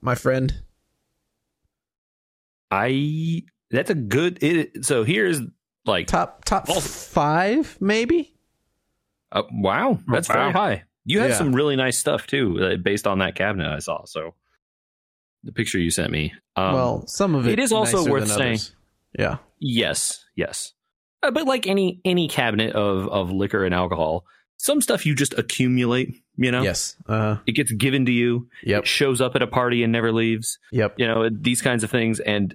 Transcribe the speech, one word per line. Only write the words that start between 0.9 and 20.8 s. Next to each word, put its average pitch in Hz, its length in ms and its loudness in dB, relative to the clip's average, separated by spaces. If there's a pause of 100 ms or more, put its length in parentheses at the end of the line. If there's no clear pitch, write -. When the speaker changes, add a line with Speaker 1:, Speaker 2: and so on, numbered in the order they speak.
Speaker 2:
I, 151 760 -2 (260)
that's 131 200 0
a 190 40 2
good, 151 480 0
it, 156 420 0
so 123 200 2
here's, 101 360 0 (440)
like, 90 240 0
Speaker 1:
Top, - 360 -2
top - 240 -2
Speaker 2:
also 175 200 0
Speaker 1:
five, 180 920 0
maybe? 233 540 0 (960)
Speaker 2:
Uh, 101 120 -2 (100)
wow, 120 480 0
Speaker 3:
Oh, 123 120 -4
Speaker 2:
that's 160 160 0
very 117 180 2
Speaker 3:
wow. - 60 0
Speaker 2:
high. 185 320 0 (200)
You 175 160 2
have 254 100 2
Speaker 1:
Yeah. 226 60 2
Speaker 2:
some 151 180 2
really 143 220 2
nice 131 220 0
stuff - 280 -2
too, 113 380 0
uh, 92 120 0
based 98 300 0
on 98 120 0
that 92 160 0
cabinet 92 360 -2
I 76 80 -6
saw. 78 280 -8
So 80 280 -10 (1080)
the - 80 -14
picture - 260 -2
you 85 120 2
sent 85 200 0
me. 76 220 -2 (240)
Um, 95 180 2
Speaker 1:
Well, 127 320 -2
some 190 280 0
of 127 120 2
Speaker 2:
it 117 80 2
Speaker 1:
it - 40 0
Speaker 2:
is 254 140 2
also 220 260 2
Speaker 1:
nicer 151 120 2
Speaker 2:
worth 131 180 2
Speaker 1:
than 104 80 0
Speaker 2:
saying. 127 180 2
Speaker 1:
others. - 180 -6 (460)
Yeah. - 180 -2 (220)
Speaker 2:
Yes, 113 680 -2 (100)
yes. - 380 -6 (500)